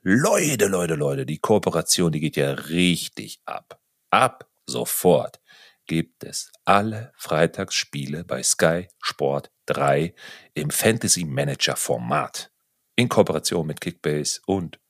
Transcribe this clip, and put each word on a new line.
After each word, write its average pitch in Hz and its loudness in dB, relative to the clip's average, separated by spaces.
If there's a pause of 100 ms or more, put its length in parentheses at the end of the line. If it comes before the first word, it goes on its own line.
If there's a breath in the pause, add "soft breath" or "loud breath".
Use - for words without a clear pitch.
Leute, 151 2
Leute, 87 0
Leute, 71 -2
die 78 -6
Kooperation, 87 2
die 78 -2
geht 76 -2
ja 69 2
richtig 87 -2
ab. - -14 (320)
Ab - 2 (160)
sofort - 0 (480 soft breath)
gibt 82 -4
es - -10 (140)
alle 107 2
Freitagsspiele 78 -2
bei 65 -6
Sky 87 0 (120)
Sport - -4 (140)
drei 71 0 (400 loud breath)
im 147 -4
Fantasy 113 0
Manager 69 -2
Format. - -4 (440)
In 120 2
Kooperation 85 2
mit 78 -8
Kickbase 76 -4
und 95 -2 (100)